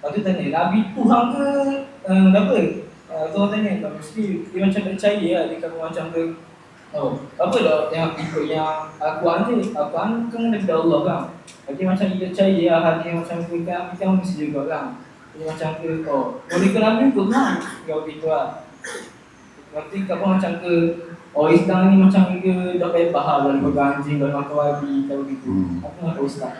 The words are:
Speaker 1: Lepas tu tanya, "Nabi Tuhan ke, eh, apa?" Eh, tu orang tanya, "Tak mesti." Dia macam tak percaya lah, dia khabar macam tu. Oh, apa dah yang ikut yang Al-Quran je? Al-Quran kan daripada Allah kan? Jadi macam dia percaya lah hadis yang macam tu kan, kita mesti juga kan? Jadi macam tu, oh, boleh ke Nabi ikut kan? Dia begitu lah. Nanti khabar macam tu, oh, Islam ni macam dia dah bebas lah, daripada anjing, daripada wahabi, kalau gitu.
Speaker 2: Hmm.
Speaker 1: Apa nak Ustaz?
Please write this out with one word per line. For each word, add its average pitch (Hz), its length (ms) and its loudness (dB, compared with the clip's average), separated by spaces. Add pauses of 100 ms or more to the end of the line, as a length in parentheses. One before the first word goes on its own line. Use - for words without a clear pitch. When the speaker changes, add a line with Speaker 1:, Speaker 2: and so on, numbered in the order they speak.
Speaker 1:
Lepas 147 80 -6
tu 208 80 -2
tanya, 185 320 -2
"Nabi 185 400 0
Tuhan 240 300 4 (100)
ke, 277 140 0 (640)
eh, 190 160 8
apa?" 190 300 6 (560)
Eh, 156 180 -4
tu - 80 -4
orang 202 160 2
tanya, 214 240 -2
"Tak 202 160 -8
mesti." - 280 -8 (280)
Dia 185 80 -4
macam 196 240 2
tak 196 160 -4
percaya 208 320 2
lah, 170 160 0
dia 165 160 -8
khabar 165 240 -8
macam 165 240 -6
tu. 165 120 -2 (680)
Oh, - 240 -4 (220)
apa 190 180 2
dah 156 320 2
yang 160 240 -2
ikut 160 320 -4
yang 156 400 -2 (160)
Al-Quran 170 480 -2
je? 214 240 -2
Al-Quran 220 560 -4
kan 233 240 -2
daripada 185 240 -2
Allah 165 240 2
kan? 180 200 -2 (440)
Jadi 139 160 -8
macam 190 240 2
dia 185 240 -4
percaya 190 400 4
lah 165 160 6
hadis 165 240 0
yang 170 80 -2
macam 170 240 -6
tu 170 140 -6 (100)
kan, 175 240 -4
kita 185 140 -6 (100)
mesti 185 200 0 (120)
juga 139 140 -4 (100)
kan? 151 140 -6 (500)
Jadi 156 80 -14
macam 160 280 -6 (120)
tu, 165 80 -4 (160)
oh, 135 180 0 (220)
boleh 185 240 2
ke 220 80 0
Nabi 226 320 4
ikut 196 240 0
kan? 254 180 2 (300)
Dia 156 160 -8
begitu 156 320 -8
lah. 143 320 -2 (1120)
Nanti 151 220 -8 (100)
khabar 185 220 0 (100)
macam 170 140 0 (100)
tu, 175 120 0 (600)
oh, 151 160 4
Islam 185 300 4 (100)
ni 196 80 8
macam 190 320 8
dia 185 240 0 (240)
dah 175 160 0
bebas 170 320 2
lah, 147 160 4
daripada 139 380 2 (180)
anjing, 147 240 -2
daripada 143 320 -2
wahabi, 143 400 0 (160)
kalau 139 160 -4
gitu. 135 240 -8
Speaker 2:
Hmm. 90 320 -2
Speaker 1:
Apa - 160 -12
nak 165 240 -4
Ustaz? - 380 -6